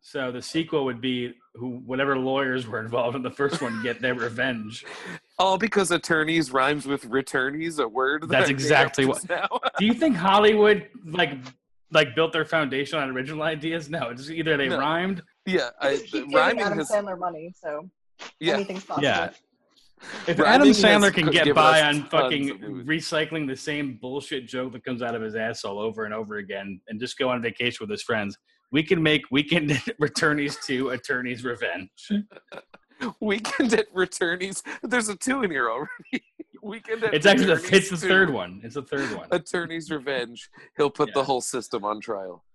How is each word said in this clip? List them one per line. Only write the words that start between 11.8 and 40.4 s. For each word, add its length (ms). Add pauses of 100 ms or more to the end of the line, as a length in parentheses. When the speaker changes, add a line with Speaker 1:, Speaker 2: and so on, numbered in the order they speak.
Speaker 1:
like, 240
built 180
their 120
foundation 540
on 100
original 320
ideas? 480
No, 200
it's 200
either 280
they 120
Speaker 2:
No. 80
Speaker 1:
rhymed. 460 (240)
Speaker 2:
Yeah, 220 (120)
I, 120
Speaker 3:
Just 120
keep 60 (140)
giving 100
Speaker 2:
rhyming 280
Speaker 3:
Adam 140
Speaker 2:
has 140
Speaker 3:
Sandler 260
money, 420
so 300 (500)
Speaker 2:
Yeah. 140
Speaker 3:
anything's 320
possible. 200
Speaker 1:
Yeah. 260 (960)
If 100
Speaker 2:
Rhyming 160
Speaker 1:
Adam 140
Speaker 2:
has 160
Speaker 1:
Sandler 300
can 120
Speaker 2:
g-, 60
Speaker 1:
get 140
Speaker 2:
given 100
Speaker 1:
by 260
Speaker 2:
us 140
Speaker 1:
on 60
Speaker 2:
tons 100
Speaker 1:
fucking 400
Speaker 2:
of 100
movies. 420
Speaker 1:
recycling 440
the 80
same 440
bullshit 480
joke 260
that 100
comes 180
out 140
of 80
his 120
asshole 440
over 260
and 80
over 240
again 420 (100)
and 100
just 180
go 120
on 120
vacation 400
with 80
his 140
friends, 340 (340)
we 120
can 180
make 200 (100)
Weekend 400
<laughs> 0
at 160 (140)
Attorneys 560
two, 320
Attorney's 560
Revenge. 440 (720)
Speaker 2:
<laughs> 600
Weekend 520
at 200
Returnees. 720 (200)
There's 260
a 60
two 280
in 80
here 180
already. 200 (240)
<laughs> 100 (400)
Weekend 400
at 100
Speaker 1:
It's 120
actually 220
the, 80
Speaker 2:
Returnees 180
Speaker 1:
it's 180
the 60
Speaker 2:
two. 100
Speaker 1:
third 240
one. 320
It's 120
the 60
third 340
one. 160
Speaker 2:
Attorney's 600
Revenge. 580 (280)